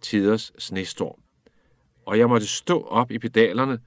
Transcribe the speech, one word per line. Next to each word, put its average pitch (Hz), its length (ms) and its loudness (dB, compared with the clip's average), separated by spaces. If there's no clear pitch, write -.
tiders 107 560 0
snestorm, - 640 -8
og 104 140 2
jeg 120 100 6
måtte 113 180 2
stå - 340 0
op 123 300 0
i 117 80 -6
pedalerne 117 680 0